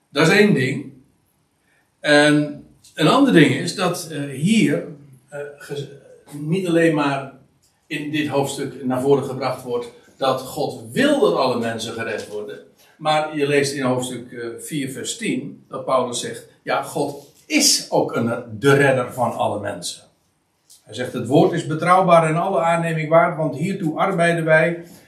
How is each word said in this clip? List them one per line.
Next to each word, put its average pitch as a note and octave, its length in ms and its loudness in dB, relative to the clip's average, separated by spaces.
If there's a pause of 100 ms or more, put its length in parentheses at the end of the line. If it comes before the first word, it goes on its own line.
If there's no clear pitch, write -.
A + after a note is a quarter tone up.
Dat D#3 180 2
is F3+ 60 4
één G3+ 220 6
ding. C3 380 -2 (1080)
En D3 640 4 (300)
een D#3+ 140 2
ander B3+ 240 6
ding D3 220 8
is - 200 -4
dat, F3+ 360 -4
eh, C#3+ 100 -8
hier, D3 680 0 (420)
eh, C#3+ 100 -14 (200)
gez-, C#3+ 300 -10 (420)
niet D#3 360 -4
alleen E3 280 2
maar C#3 380 -4 (540)
in D3+ 240 -8
dit D3+ 180 -2
hoofdstuk C#3 560 -4
naar B2+ 160 -2
voren C3+ 240 2
gebracht C3 380 -6
wordt A#2+ 280 -6 (260)
dat C3 240 -2
God B2+ 520 -8
wil C#4 280 2
dat F#3 140 2
alle B2 240 0
mensen A2+ 340 -6
gered A2 360 -8
worden, G#2 380 -12 (320)
maar D#3 380 -2
je C#3+ 100 0
leest C#3+ 280 2
in C#3 80 -6
hoofdstuk, B2+ 500 -4
eh, A#2+ 160 -10 (100)
vier C3+ 320 -8
vers - 260 -10
tien - 520 -8
dat - 160 -10
Paulus B2+ 360 -2
zegt: - 260 -10 (160)
Ja, C3+ 200 -4
God - 500 -8 (140)
is - 440 2
ook D3+ 260 0
een, A#2 280 -2 (140)
de C#3 160 6
redder C3+ 380 2
van A#2+ 200 -2
alle G#2 280 -4
mensen. - 420 -10 (800)
Hij A2 120 -20
zegt, B2 180 -6
"Het A2 140 -6
woord D#3+ 260 4
is D3+ 140 -4
betrouwbaar E3+ 640 4
en D#3 80 0
alle F3 240 0
aanneming E3 480 0
waard, E3 280 4
want D3 200 -4
hiertoe E3 420 -4
arbeiden E3+ 460 0
wij E3 400 2 (240)